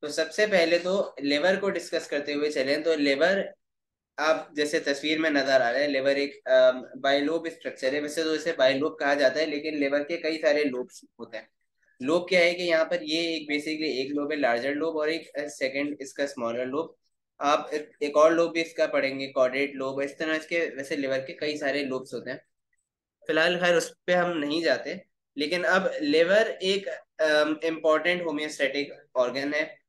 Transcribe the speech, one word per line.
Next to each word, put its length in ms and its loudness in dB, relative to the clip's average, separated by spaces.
तो 80 -8
सबसे 380 0
पहले 320 4
तो 420 -2
liver 340 2
को 140 -2
discuss 380 -6
करते 260 -4
हुए 160 0
चलें, 340 0
तो 120 2
liver 580 2
आप 360 0
जैसे 240 0
तस्वीर 400 -2
में 100 2
नजर 200 2
आ 80 6
रहा 240 2
है, 60 0
liver 300 2
एक, 300 -6
अम, 540 4
bilobe 460 2
structure 480 -4
है। 60 -2
वैसे 220 -4
तो 120 0
इसे 160 -2
bilobe 480 2
कहा 160 2
जाता 240 2
है, 60 2
लेकिन 320 -6
liver 220 0
के 180 -6
कई 200 -4
सारे 260 2
lobes 420 -6
होते 180 -14
हैं। 120 -16
Lobe 280 0
क्या 100 4
है 140 4
कि 100 -6
यहाँ 220 2
पर 180 -4
ये 320 -2
एक 160 -8
basically 340 -4
एक 260 -4
lobe 200 -4
है 80 -4
larger 340 0
lobe 220 -4
और 140 -2
एक, 280 -6
अ, 100 -8
second 540 -6
इसका 240 -6
smaller 400 -4
lobe। 300 -6
आप 320 0
एक, 160 -6
एक 140 0
और 160 8
lobe 200 2
भी 80 0
इसका 260 -2
पढ़ेंगे, 400 -2
caudate 480 0
lobe, 260 -4
इस 160 -6
तरह 180 -2
इसके 240 -2
वैसे 360 -4
liver 240 -2
के 140 -10
कई 240 -6
सारे 260 -2
lobes 300 -6
होते 180 -8
हैं। 100 -10
फिलहाल 300 2
खैर 180 4
उस 180 0
पे 60 4
हम 240 2
नहीं 260 -2
जाते, 380 -2
लेकिन 260 -2
अब 280 2
liver 640 4
एक, 240 0
अम, 420 4
important 640 0
homeostatic 640 -4
organ 380 0
है। 360 -4